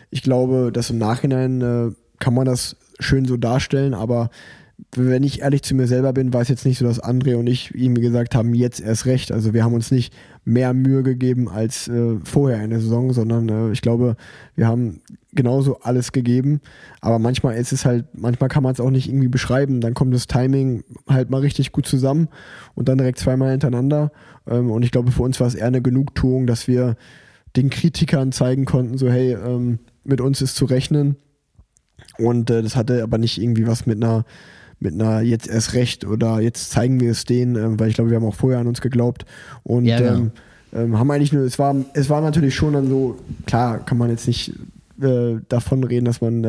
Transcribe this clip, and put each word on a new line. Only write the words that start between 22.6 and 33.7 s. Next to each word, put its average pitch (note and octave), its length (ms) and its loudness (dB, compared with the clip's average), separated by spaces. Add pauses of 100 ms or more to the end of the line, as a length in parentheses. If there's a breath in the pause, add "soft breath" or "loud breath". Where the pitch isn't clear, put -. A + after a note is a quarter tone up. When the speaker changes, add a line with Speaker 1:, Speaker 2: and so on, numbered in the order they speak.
Speaker 1:
und B2+ 140 -2
dann C3 100 4
direkt B2+ 220 0
zweimal C3 320 2
hintereinander. C#3 580 0 (380 loud breath)
Ähm, A#2+ 220 0
und A2+ 120 0
ich A#2+ 80 0
glaube, B2 220 2
für B2 100 0
uns C3 160 -2
war B2 80 2
es A#2+ 80 0
eher A2+ 140 -2
eine B2+ 120 2
Genugtuung, B2+ 640 0
dass A#2 200 -2
wir B2 300 0 (600 loud breath)
den C3 140 2
Kritikern C3+ 640 0
zeigen C3 320 0
konnten, B2+ 340 0
so C3 100 2
hey, B2 260 2
ähm, A#2+ 440 -2 (260)
mit C3+ 160 0
uns C3+ 220 0
ist C3 140 -4
zu C3+ 80 0
rechnen. C#3 520 0 (1040)
Und, A#2 320 2
äh, A2+ 120 2
das A2 140 -6
hatte A#2+ 260 0
aber A2+ 160 -2
nicht A2+ 220 -2
irgendwie A2+ 260 0
was A2+ 200 -2